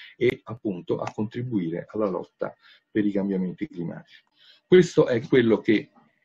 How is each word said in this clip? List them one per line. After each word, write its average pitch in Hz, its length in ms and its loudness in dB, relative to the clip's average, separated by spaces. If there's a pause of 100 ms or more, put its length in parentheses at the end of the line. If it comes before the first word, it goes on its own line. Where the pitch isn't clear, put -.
(180)
e - 260 -2
appunto 113 560 -6
a 110 120 -8
contribuire 107 800 -4
alla 107 180 -2
lotta - 460 -8 (380)
per 104 140 0
i 101 60 0
cambiamenti 95 560 -4
climatici. - 540 -12 (460)
Questo 175 400 6
è 117 180 0
quello 113 340 4
che, - 320 0 (340)